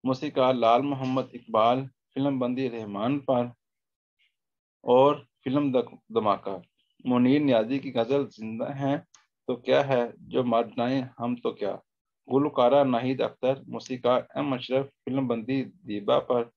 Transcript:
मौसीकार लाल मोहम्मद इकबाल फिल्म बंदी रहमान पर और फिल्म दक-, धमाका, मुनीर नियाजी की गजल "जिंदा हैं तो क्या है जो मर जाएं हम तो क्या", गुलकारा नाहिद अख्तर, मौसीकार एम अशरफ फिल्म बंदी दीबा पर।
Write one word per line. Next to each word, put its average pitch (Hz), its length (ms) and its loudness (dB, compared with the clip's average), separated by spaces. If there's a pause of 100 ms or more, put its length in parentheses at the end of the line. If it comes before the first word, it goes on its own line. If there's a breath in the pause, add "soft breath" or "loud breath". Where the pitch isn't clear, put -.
मौसीकार 131 500 0
लाल 120 280 4
मोहम्मद 131 520 -2
इकबाल 117 480 2 (320)
फिल्म 135 240 -2
बंदी 127 300 -2
रहमान 113 500 -4
पर 123 340 0 (1300)
और 135 420 4 (180)
फिल्म 139 280 0
दक-, 120 240 -2 (160)
धमाका, 98 500 -2 (420)
मुनीर 127 380 4
नियाजी 123 360 2
की 131 120 -8
गजल 123 360 0
"जिंदा 110 480 -10
हैं 139 240 -2 (500 soft breath)
तो 123 80 -2
क्या 131 260 2
है 123 300 0 (160)
जो 127 160 0
मर 131 240 0
जाएं 123 400 -4 (100)
हम 120 180 -4
तो 117 160 -6
क्या", 101 200 -6 (560)
गुलकारा 139 560 4
नाहिद 127 380 0
अख्तर, 131 460 -2
मौसीकार 123 580 -2 (100)
एम 143 180 -2
अशरफ 131 320 -2 (180)
फिल्म 131 240 -2
बंदी 120 340 -2
दीबा 104 560 -4 (100)
पर। 120 280 -2